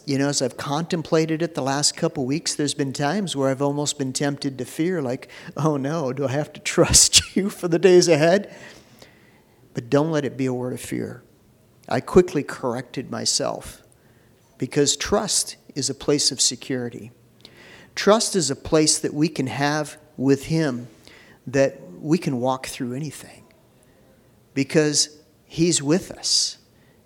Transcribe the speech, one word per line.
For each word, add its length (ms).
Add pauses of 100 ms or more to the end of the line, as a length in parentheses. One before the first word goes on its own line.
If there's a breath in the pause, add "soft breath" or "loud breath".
you 100
know, 100
as 140
I've 140
contemplated 840
it 140
the 80
last 340
couple 300
weeks, 300
there's 180
been 180
times 440
where 120
I've 140
almost 340
been 160
tempted 460
to 60
fear, 360
like, 280 (280 loud breath)
"Oh 200
no, 360
do 140
I 60
have 220
to 60
<laughs> 140
trust 640
you 120
for 200
the 100
days 300
ahead?" 440 (1200 loud breath)
But 160
don't 220
let 140
it 120
be 100
a 60
word 200
of 80
fear. 420 (680)
I 120
quickly 420
corrected 680
myself, 760 (760 soft breath)
because 380
trust 580 (220)
is 120
a 60
place 380
of 80
security. 720 (840 loud breath)
Trust 400
is 160
a 60
place 420
that 160
we 140
can 180
have 500 (200)
with 300
Him, 420 (580 loud breath)
that 340 (200)
we 180
can 220
walk 260
through 280
anything, 500 (1120 soft breath)
because 680 (240)
He's 360
with 300
us. 460 (500 soft breath)